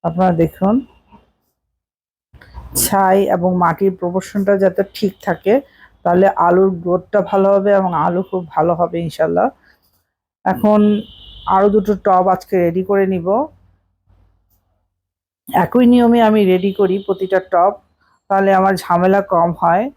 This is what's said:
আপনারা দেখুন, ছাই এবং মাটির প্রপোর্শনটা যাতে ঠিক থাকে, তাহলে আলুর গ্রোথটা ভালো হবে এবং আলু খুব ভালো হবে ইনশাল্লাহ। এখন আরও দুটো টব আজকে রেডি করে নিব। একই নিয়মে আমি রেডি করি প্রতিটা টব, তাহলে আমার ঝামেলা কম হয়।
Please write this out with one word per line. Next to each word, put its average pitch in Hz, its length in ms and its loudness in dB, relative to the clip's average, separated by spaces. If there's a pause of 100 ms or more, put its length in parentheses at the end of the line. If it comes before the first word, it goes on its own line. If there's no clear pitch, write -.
আপনারা 175 300 0
দেখুন, 165 420 -2 (2000)
ছাই 196 420 0 (120)
এবং 180 260 0
মাটির 180 420 0
প্রপোর্শনটা 185 600 -4
যাতে 196 240 0 (120)
ঠিক 196 200 -4 (100)
থাকে, 190 300 -2 (460)
তাহলে 180 280 2 (100)
আলুর 180 380 2
গ্রোথটা 180 460 -4
ভালো 196 300 0
হবে 202 240 2
এবং 190 200 0
আলু 175 280 -2
খুব 185 240 -6
ভালো 160 260 -2
হবে 170 260 -4
ইনশাল্লাহ। 170 480 -2 (960)
এখন 208 340 2 (680)
আরও 190 220 2
দুটো 208 240 0 (100)
টব 185 240 2
আজকে 185 300 -2
রেডি 175 260 0
করে 196 240 0
নিব। 180 200 -4 (2250)
একই 240 360 0
নিয়মে 240 360 4
আমি 220 220 2
রেডি 185 300 0
করি 190 300 0
প্রতিটা 190 360 -4 (100)
টব, 185 240 2 (560)
তাহলে 196 240 0
আমার 190 220 2
ঝামেলা 185 460 0
কম 175 280 0 (100)
হয়। 175 240 0 (140)